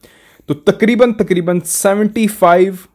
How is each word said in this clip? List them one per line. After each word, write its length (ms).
तो 60
तकरीबन, 580
तकरीबन 480
सेवेंटी 680
फ़ाइव 520